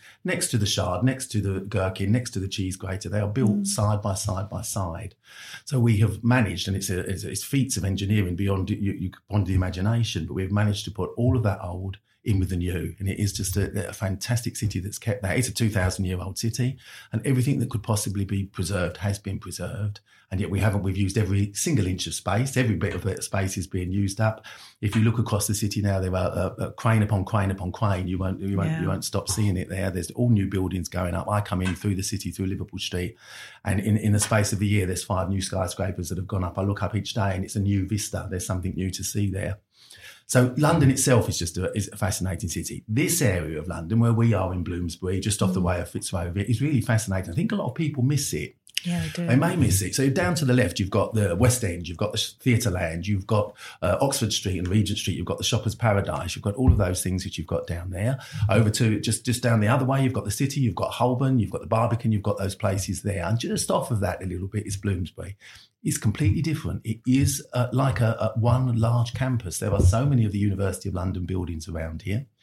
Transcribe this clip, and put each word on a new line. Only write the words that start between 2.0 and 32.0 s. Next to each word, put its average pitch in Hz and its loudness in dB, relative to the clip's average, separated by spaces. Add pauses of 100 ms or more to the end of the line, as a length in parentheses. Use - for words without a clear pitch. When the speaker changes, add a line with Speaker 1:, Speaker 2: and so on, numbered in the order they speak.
Speaker 1:
next 120 0
to 101 -4
the 95 -4
cheese 92 -4
grater. 95 -8
They 104 0
are 101 0
built 104 2
Speaker 2:
Mm. 196 0
Speaker 1:
side 104 2
by 101 -2
side 98 -4
by 95 -6
side. 90 -6 (500)
So 131 0
we 117 6
have 107 2
managed, 113 2
and 98 0
it's 95 -4
a, 92 0
it's, 95 -6
it's - -8
feats - 0
of 85 -2
engineering 98 0
beyond 95 0
you, 101 0
you, 98 -4 (180)
beyond 98 2
the 95 0
imagination, 92 0
but 69 -10
we've 95 -4
managed 104 2
to - -8
put 110 -4
all 131 2
of 110 0
that 98 0
old 92 -8 (260)
in 98 2
with 92 0
the 90 -2
new. 87 -2
And 101 -4
it 90 -2
is 101 0
just - -4
a, 101 -2
a - -10
fantastic 104 -4
city 101 -2
that's 92 -6
kept - -2
that. 95 0
It's 123 0
a - -8
two 113 2
thousand 95 0
year 92 -2
old 92 -8
city, 123 -2 (360)
and 113 -2
everything 131 2
that - -2
could 107 -4
possibly 101 0
be 98 0
preserved 90 -2
has 101 -2
been 95 -6
preserved. 95 -6 (320)
And 95 -2
yet 95 -2
we 95 0
haven't, 101 2
we've 92 0
used 98 2
every 101 2
single 120 2
inch 92 -2
of 80 -6
space. 113 0
Every 113 2
bit 98 -2
of 90 -6
that - -2
space 98 -2
is 85 -4
being 90 -4
used 101 0
up. 110 2 (360)
If 98 -2
you 110 6
look 113 4
across 104 0
the 104 0
city 104 -2
now, 98 2
there 92 0
are, 92 0
uh, 90 -2
uh, 95 -4
crane 113 4
upon 101 2
crane 98 2
upon 95 -4
crane. 92 0
You 90 -2
won't, 92 -2
you 98 -2
won't, 80 2
Speaker 2:
Yeah. 80 -2
Speaker 1:
you 82 -2
won't 92 -2
stop - -4
seeing 104 2
it 92 -4
there. 92 -2
There's 85 -6
all 120 2
new 101 4
buildings 92 -2
going 90 -2
up. 90 -2
I 104 2
come 92 -2
in 90 0
through 101 0
the 98 -4